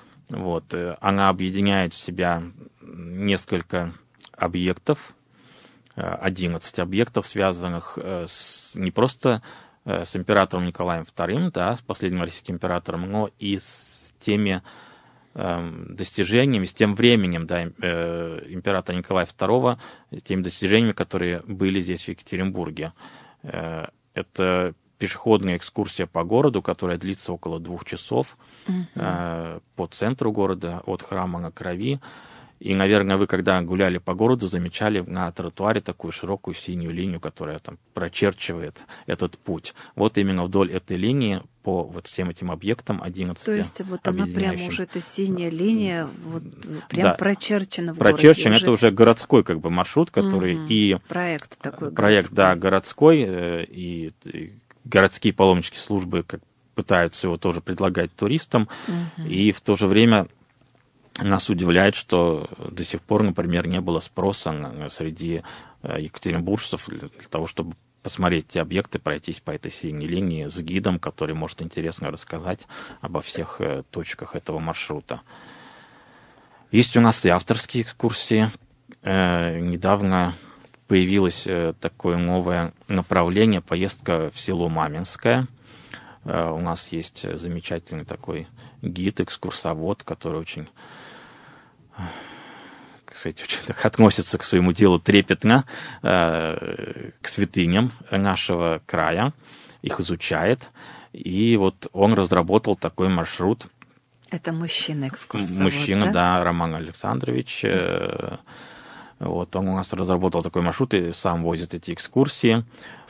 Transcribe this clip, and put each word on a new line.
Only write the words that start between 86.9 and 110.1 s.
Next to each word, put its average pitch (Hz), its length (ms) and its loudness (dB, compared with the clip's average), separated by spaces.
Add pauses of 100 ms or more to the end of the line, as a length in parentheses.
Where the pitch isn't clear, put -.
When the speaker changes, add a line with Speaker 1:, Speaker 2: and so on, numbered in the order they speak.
Speaker 1:
э, 87 140 -6
замечательный 85 680 -8
такой - 420 -10 (340)
гид, 90 400 -4
экскурсовод, 85 800 -4
который 80 360 -8
очень, 78 280 -12 (1300)
э, 98 40 -10 (1040)
как - 120 -20
сказать, - 260 -10
очень - 220 -6
так - 200 -2
относится 101 520 6
к - 60 -8
своему 90 300 4
делу 90 260 6
трепетно, 104 640 4 (380)
э, - 1080 0 (100)
к - 60 -10
святыням 98 640 2 (200)
нашего 90 720 0
края, 87 480 0 (500)
их - 160 -6
изучает. 90 720 -2 (440)
И 107 440 2
вот 95 360 0
он 101 200 4
разработал 92 640 4
такой 92 340 -2
маршрут. 90 580 -2 (640)
Speaker 2:
Это 170 200 -6
мужчина-экскурсовод, 135 1120 -4
Speaker 1:
Мужчина, 98 440 2
Speaker 2:
да? 196 40 2 (260)
Speaker 1:
да, 87 60 2
Роман 85 320 0
Александрович. 123 880 -4
Э, - 720 -2 (840)
вот, 87 360 -6
он 95 140 -2
у 95 60 0
нас 92 180 -4
разработал 90 500 0